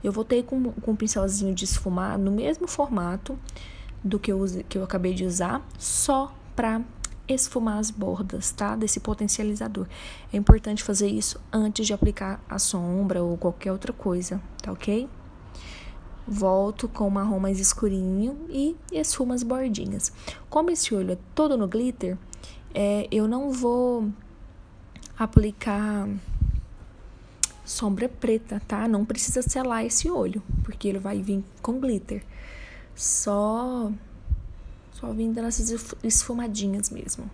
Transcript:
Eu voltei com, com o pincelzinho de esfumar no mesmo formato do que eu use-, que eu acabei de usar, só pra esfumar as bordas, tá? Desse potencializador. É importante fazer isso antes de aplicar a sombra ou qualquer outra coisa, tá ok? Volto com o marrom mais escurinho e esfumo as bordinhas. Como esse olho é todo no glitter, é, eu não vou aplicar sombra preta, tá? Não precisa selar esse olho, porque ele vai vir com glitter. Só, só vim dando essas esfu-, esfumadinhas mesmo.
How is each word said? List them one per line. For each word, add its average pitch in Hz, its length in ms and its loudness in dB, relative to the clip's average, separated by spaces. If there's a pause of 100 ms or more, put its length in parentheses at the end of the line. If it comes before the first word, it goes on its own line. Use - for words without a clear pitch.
Eu 208 80 2
voltei 226 300 2
com, 247 280 0
com 220 220 -2
o 214 40 2
pincelzinho 196 580 0
de 185 100 -2
esfumar 190 540 0
no 196 120 2
mesmo 311 380 0
formato 226 720 -2 (640)
do 202 140 2
que - 120 0
eu 190 80 2
use-, 190 260 0
que - 120 -6
eu 190 80 0
acabei 185 300 0
de 185 100 0
usar, 185 420 0 (120)
só - 560 2 (200)
pra 226 280 2 (440)
esfumar 226 520 2
as 214 120 0
bordas, 190 640 -2
tá? 214 240 -2
Desse 220 240 0
potencializador. 208 840 -2 (440)
É 202 60 -2
importante 214 460 10
fazer 202 260 2
isso 214 320 -2 (100)
antes 214 360 2
de 214 80 4
aplicar 202 520 2
a - 120 -6
sombra 185 640 2
ou 170 160 0
qualquer 185 340 0
outra 214 220 -4
coisa, 180 480 -2 (200)
tá 202 80 -6
ok? 214 380 0 (1200)
Volto 202 580 2
com 214 220 0
o - 20 2
marrom 196 300 2
mais 196 180 2
escurinho 196 800 2 (120)
e 285 260 0 (160)
esfumo 269 400 0
as 247 100 0
bordinhas. 226 680 -2 (380)
Como 320 200 4
esse 320 240 2
olho 185 180 2
é 180 60 -2 (160)
todo 302 220 6
no 208 100 2
glitter, 202 520 0 (560)
é, 202 360 2
eu 214 160 4
não 262 240 0
vou 247 600 2 (1080)
aplicar 208 920 4 (1600)
sombra 214 440 -2
preta, 220 600 -2
tá? 214 180 0
Não 214 180 4
precisa 233 380 0
selar 247 420 0
esse 277 260 0
olho, 202 320 0 (200)
porque - 240 -4
ele 196 120 0
vai 196 240 -2
vir 196 200 0 (200)
com 254 180 -2
glitter. 208 420 -2 (720)
Só, 220 960 0 (1000)
só 233 200 -8
vim 226 200 0
dando 226 160 -2
essas 226 220 0
esfu-, - 320 -6
esfumadinhas 208 880 0
mesmo. - 440 -8